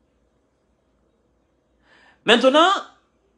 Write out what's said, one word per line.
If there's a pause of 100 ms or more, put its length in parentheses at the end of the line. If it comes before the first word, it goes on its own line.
(2250)
Maintenant, (680)